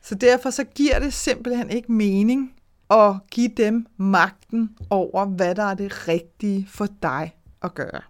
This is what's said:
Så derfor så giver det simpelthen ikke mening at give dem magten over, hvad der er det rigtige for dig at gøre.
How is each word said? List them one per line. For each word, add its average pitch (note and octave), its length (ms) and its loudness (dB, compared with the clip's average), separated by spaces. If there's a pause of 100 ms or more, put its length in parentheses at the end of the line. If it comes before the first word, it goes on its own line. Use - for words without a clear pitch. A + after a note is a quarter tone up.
Så - 140 -10
derfor B3 340 4
så B3+ 140 -4
giver C4+ 360 0
det C4+ 140 -2
simpelthen A#3+ 560 -4
ikke A#3+ 220 -4
mening A3 600 2 (360)
at G#3 240 6 (180)
give A#3+ 260 0
dem A3+ 280 0 (120)
magten F#3+ 720 0 (200)
over, F#3+ 360 0
hvad F#3 300 0
der G#3 80 -2
er G3 100 -2
det G3 340 -8
rigtige G3 640 -2
for G3+ 180 -6 (140)
dig D#3 340 -4 (280)
at F3+ 100 -8
gøre. - 360 -8